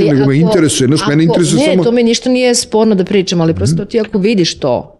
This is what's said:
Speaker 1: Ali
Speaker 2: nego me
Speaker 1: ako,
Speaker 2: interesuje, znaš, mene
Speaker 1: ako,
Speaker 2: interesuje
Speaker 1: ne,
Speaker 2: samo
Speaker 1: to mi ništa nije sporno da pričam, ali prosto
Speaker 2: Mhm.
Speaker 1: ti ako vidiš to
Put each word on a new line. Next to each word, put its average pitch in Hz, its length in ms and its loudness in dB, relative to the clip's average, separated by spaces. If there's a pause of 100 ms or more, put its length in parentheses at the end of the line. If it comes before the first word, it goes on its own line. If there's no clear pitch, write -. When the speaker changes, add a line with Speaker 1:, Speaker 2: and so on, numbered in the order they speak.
Speaker 1:
Ali - 80 2
Speaker 2:
nego 139 120 2
me 139 160 0
Speaker 1:
ako, 170 100 2
Speaker 2:
interesuje, 156 400 0
znaš, 147 140 2
mene 147 140 0
Speaker 1:
ako, 160 160 2
Speaker 2:
interesuje 170 280 0
Speaker 1:
ne, 285 80 2
Speaker 2:
samo - 160 0
Speaker 1:
to 233 80 0
mi 240 120 2
ništa 233 260 -2
nije 254 260 0
sporno 220 400 0
da 180 100 0
pričam, 185 360 -2
ali 165 140 0
prosto 107 200 -2
Speaker 2:
Mhm. 196 100 -4
Speaker 1:
ti 226 140 -4
ako 214 200 -4
vidiš 185 360 0
to - 440 -4